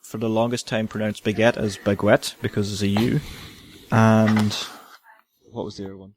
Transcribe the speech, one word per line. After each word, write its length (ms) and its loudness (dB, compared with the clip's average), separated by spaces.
for 160 -14
the 120 -2
longest 380 0
time, 200 -2
pronounced 360 -4
baguette 340 2
as 200 -4
baguette 640 2
because 300 -2
it's 100 -6
a 60 0
U. 320 2
And 640 4
what 140 -8
was 120 -12
the 80 -10
other 120 -14
one? 200 -20